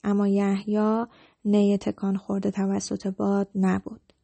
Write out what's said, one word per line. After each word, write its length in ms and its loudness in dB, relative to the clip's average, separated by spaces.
اما 240 0
یحیی 760 0
نی 320 4
تکان 400 -4
خورده 340 -4
توسط 560 -4
باد 480 0
نبود. 460 -2